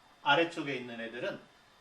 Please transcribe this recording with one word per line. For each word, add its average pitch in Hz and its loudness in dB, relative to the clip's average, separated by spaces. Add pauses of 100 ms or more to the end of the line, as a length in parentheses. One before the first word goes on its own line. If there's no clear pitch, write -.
(220)
아래쪽에 165 2
있는 120 -8
애들은, 113 -6 (400)